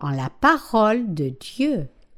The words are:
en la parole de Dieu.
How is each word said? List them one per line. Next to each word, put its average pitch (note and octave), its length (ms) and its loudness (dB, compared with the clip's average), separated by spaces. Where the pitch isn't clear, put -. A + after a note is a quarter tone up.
en C#3+ 100 -4
la C3+ 180 -4
parole A3 840 2
de C#3+ 160 -4
Dieu. A#3+ 580 -4